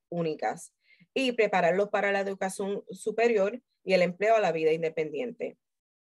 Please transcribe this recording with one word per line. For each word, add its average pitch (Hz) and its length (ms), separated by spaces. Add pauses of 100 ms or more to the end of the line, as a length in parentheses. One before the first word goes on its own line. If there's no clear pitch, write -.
únicas 160 640 (420)
y 254 180
prepararlos 202 560
para 202 240
la 196 80
educación 196 680
superior 220 720 (220)
y 185 120
el 180 80
empleo 196 340
a 214 40
la 180 120
vida 160 180
independiente. 156 880 (540)